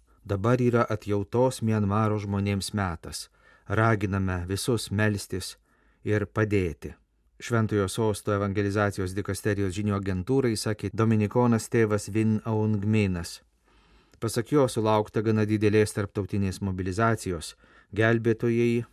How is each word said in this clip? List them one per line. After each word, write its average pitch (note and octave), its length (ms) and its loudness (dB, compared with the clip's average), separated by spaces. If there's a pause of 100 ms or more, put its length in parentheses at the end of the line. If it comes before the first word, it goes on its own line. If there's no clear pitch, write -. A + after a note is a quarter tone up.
(240)
Dabar G2+ 360 0
yra A#2+ 240 4
atjautos G#2+ 800 -2
Mianmaro G#2+ 560 2
žmonėms G2+ 560 -2
metas. - 560 -6 (360)
Raginame G2 840 0
visus G#2 400 -2
melstis G2+ 680 -2 (480)
ir G2+ 220 0
padėti. G2 680 -2 (500)
Šventojo G#2+ 460 0
Sosto G#2+ 460 -2
evangelizacijos G2+ 800 0
dikasterijos G2+ 640 -4
žinių G#2 180 0
agentūrai G2 640 0
sakė G#2 340 -4
dominikonas A2+ 760 2
tėvas G#2+ 400 2
Vin A2 340 2
Aung G#2+ 400 0
Minas. G2 560 0 (840)
Pasak A#2 320 -2
jo, C#3 160 6
sulaukta G#2+ 560 0
gana G#2+ 160 4
didelės G#2 540 2
tarptautinės G2 680 -4
mobilizacijos. F#2+ 920 -2 (340)
Gelbėtojai A#2 1040 2